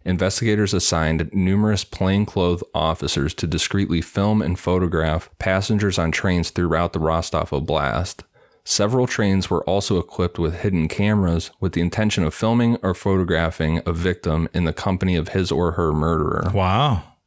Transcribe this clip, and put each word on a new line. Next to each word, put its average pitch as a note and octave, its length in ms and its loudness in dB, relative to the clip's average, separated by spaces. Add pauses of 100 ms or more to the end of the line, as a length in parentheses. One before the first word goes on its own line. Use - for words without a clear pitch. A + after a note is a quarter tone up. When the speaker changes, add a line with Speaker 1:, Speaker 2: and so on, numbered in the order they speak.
Speaker 1:
investigators F#2+ 680 0
assigned D#2+ 580 0
numerous G2 500 2
plainclothes F#2+ 800 0 (100)
officers D2+ 600 -2
to - 140 -4
discreetly E2+ 520 0
film G#2 420 0
and F2 180 -2
photograph E2+ 680 0 (120)
passengers F#2+ 580 0
on E2 140 0
trains F2 380 0
throughout E2+ 420 0
the E2 80 -4
Rostov D#2+ 500 0
Oblast. D2 720 -2 (400)
Several A#2+ 440 0
trains F#2+ 420 0
were F2 160 0
also F#2+ 340 0
equipped - 400 -4
with E2+ 220 -2
hidden F2+ 260 0
cameras F#2+ 640 0 (100)
with F#2 120 -2
the E2+ 80 -2
intention G2+ 440 0
of D#2 100 -2
filming A#2 480 2
or F#2 120 0
photographing E2 920 0
a F2 60 -2
victim E2 600 0
in F2+ 120 0
the D#2+ 100 0
company F#2 420 0
of D#2 140 -2
his F#2+ 200 0
or E2+ 220 0
her E2 220 0
murderer. D#2+ 600 0
Speaker 2:
Wow. G2 480 2 (240)